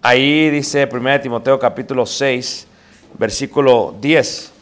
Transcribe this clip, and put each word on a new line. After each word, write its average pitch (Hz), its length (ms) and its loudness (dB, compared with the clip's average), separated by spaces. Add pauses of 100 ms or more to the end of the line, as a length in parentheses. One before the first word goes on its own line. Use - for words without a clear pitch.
Ahí 143 480 2
dice 143 380 0
primera 131 300 -2
de 139 60 -2
Timoteo 127 340 0
capítulo 123 480 -2
seis, - 640 -4 (500)
versículo 135 840 2
diez. 143 500 0 (100)